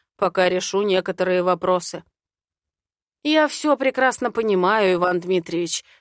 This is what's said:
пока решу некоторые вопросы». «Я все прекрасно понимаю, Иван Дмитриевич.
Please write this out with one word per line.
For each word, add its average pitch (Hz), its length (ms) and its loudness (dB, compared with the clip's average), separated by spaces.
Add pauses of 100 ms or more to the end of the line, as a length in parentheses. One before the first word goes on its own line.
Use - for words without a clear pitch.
(160)
пока 180 320 0
решу 185 340 -2
некоторые 185 600 0
вопросы». 180 640 -2 (1160)
«Я 302 260 2
все 294 300 0
прекрасно 254 520 0
понимаю, 202 640 2
Иван 180 240 0
Дмитриевич. 175 640 -4 (180)